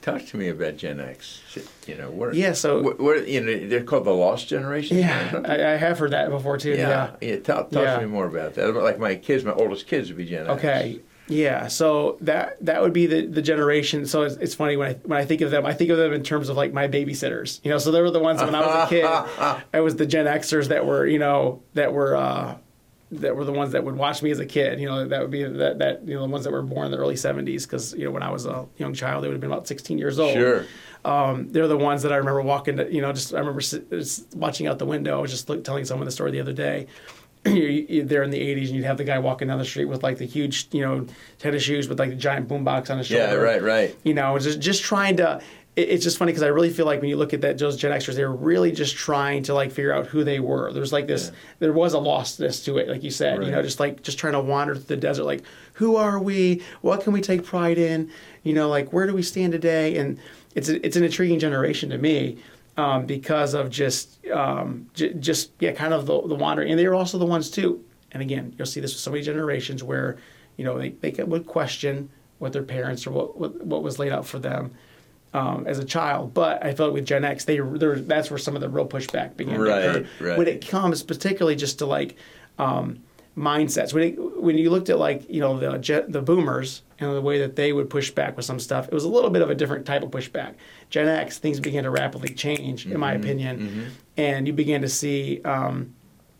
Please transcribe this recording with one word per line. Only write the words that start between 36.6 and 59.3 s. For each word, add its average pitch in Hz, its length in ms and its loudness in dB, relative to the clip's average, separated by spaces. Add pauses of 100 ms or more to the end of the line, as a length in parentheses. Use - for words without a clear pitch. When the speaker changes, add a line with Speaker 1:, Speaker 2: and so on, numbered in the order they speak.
Speaker 2:
<clears throat> - 40 -20 (500)
You, 151 420 4
you, 151 160 2
they're 139 200 2
in 139 80 -2
the 139 100 -2
eighties, 135 280 -2
and 131 80 -4
you'd 131 100 -2
have 135 100 0
the 143 60 -4
guy 135 160 0
walking 131 300 -2
down 135 100 0
the 131 60 -2
street 143 200 -4
with, 135 160 -4
like, 131 160 0
the 131 80 -8
huge, 143 460 -4
you 147 100 0
know, 135 240 -2 (320)
tennis 143 240 -2
shoes 143 260 0
with, 135 120 -4
like, 131 100 0
the 127 60 -6
giant 139 340 -2
boombox 135 400 0
on 131 80 -2
his 127 100 -4
Speaker 1:
Yeah, 113 200 4
Speaker 2:
shoulder. 104 160 4
Speaker 1:
right, 113 180 4
right. 107 420 2
Speaker 2:
You 156 120 2
know, 139 240 2
just, 147 200 0
just 190 240 0
trying 196 340 2
to, 165 220 4 (360)
it, 175 140 2
it's 175 140 2
just 170 140 0
funny 170 160 2
'cause 147 80 0
I 147 60 4
really 165 240 4
feel 170 160 2
like 143 140 2
when 143 100 0
you 143 60 0
look 147 180 0
at 143 60 -2
that, 143 180 2
those 143 180 0
Gen 143 140 0
Xers, 135 240 -2
they 139 100 2
were 135 100 -2
really 165 360 4
just 151 240 -2
trying 139 480 0
to, 143 100 -2
like, 139 180 2
figure 139 220 0
out 139 140 0
who 151 160 2
they 143 160 0
were. 131 340 0
There's, 139 180 -4
like, 143 140 0
this, 143 260 -2
Speaker 1:
Yeah. - 60 -18 (220)
Speaker 2:
there 160 140 4
was 165 200 4
a 156 40 4
lostness 143 680 0
to 139 140 0
it, - 100 -2
like 67 140 -4
you 71 80 -6
said, - 320 0
you 139 80 -2
know, 143 60 0
Speaker 1:
Right. 143 80 2
Speaker 2:
just, 139 140 -4
like, 143 220 0
just 139 160 -6
trying 156 160 -2
to 139 60 2
wander 143 340 0
through 135 220 -6
the - 20 -2
desert, 135 280 0
like, 71 180 -2 (300)
"Who 220 240 2
are 208 200 2
we? 185 460 2 (180)
What 196 200 2
can 208 120 2
we 202 80 2
take 185 220 0
pride 175 340 2
in? 160 320 2 (320)
You 156 120 0
know, 151 160 4
like, 143 220 0
where 185 140 2
do 196 80 0
we 190 80 0
stand 180 300 0